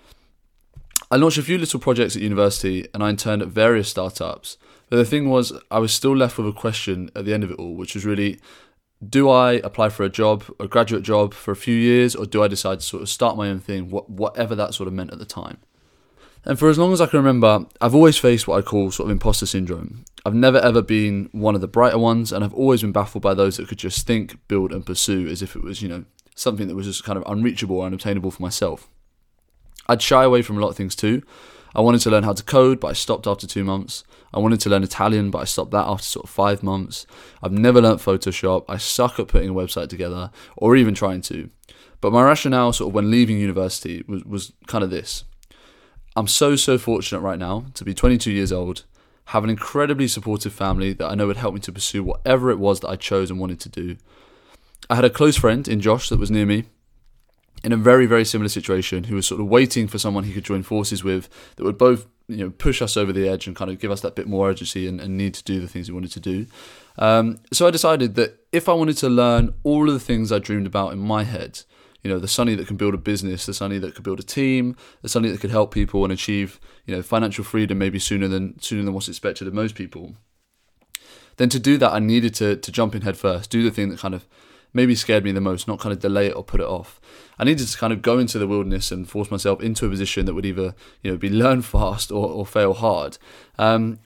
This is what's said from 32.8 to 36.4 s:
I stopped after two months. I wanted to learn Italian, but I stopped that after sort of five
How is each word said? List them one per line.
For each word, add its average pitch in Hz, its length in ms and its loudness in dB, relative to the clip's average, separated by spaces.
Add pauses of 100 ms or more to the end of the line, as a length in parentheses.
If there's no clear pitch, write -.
I 69 40 -6
stopped - 340 -4
after 101 220 -4
two 98 160 -4
months. 98 400 -6 (280)
I - 60 -4
wanted 110 220 2
to 104 100 -2
learn 98 140 4
Italian, 101 480 0
but 80 80 -6
I 69 40 -6
stopped - 280 -6
that 101 160 0
after 98 160 -4
sort - 220 -10
of - 40 -20
five 101 320 0